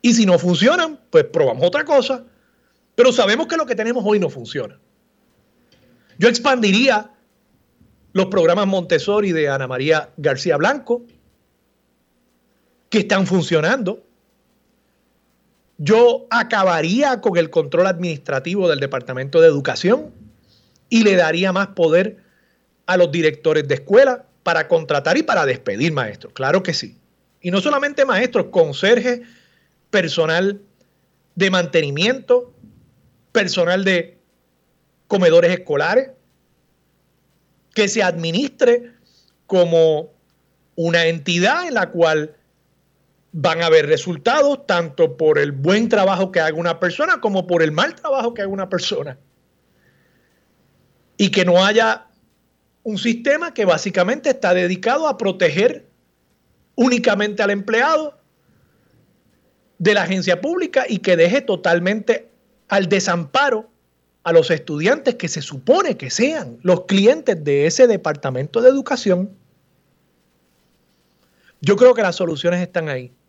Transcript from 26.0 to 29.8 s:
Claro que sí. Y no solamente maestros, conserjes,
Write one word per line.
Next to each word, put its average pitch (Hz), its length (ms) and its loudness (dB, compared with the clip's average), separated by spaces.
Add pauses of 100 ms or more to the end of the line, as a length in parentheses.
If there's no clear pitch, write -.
Claro 147 280 -2
que 175 140 -6
sí. - 200 -12 (460)
Y 180 80 -8
no 190 120 -2
solamente 285 440 0
maestros, 233 460 -2
conserjes, 208 720 0 (680)